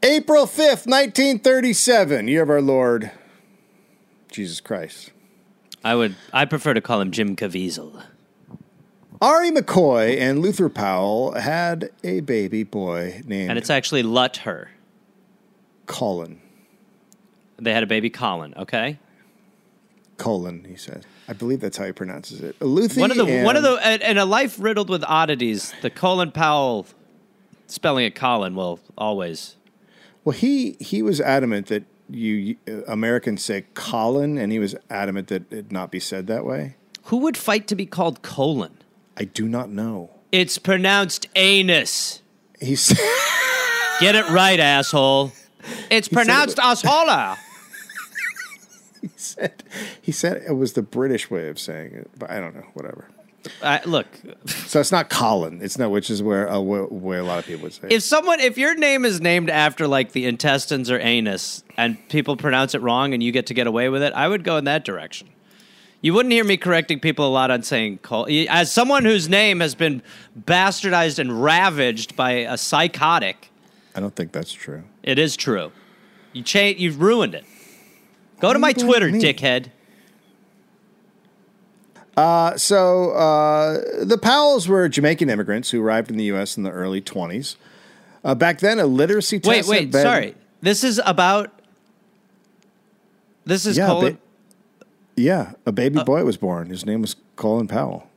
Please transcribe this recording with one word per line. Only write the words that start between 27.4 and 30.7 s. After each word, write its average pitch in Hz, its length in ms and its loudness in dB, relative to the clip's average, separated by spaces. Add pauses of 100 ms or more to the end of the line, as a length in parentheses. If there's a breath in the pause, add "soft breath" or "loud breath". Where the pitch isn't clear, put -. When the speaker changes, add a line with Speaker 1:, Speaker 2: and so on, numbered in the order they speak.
Speaker 2:
spelling 135 380 0
it 104 100 -2
Colin 107 400 0
will 87 240 -6 (180)
always. 98 600 -6 (680 soft breath)
Speaker 1:
Well, 147 120 0
he, 254 440 0